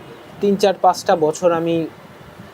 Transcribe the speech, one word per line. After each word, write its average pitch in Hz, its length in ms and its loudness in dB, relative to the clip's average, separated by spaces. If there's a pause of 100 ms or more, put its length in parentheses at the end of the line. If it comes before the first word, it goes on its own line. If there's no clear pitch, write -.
(420)
তিন, 202 160 0
চার, 190 260 2
পাঁচটা 185 340 2
বছর 160 360 0
আমি 165 340 -2 (680)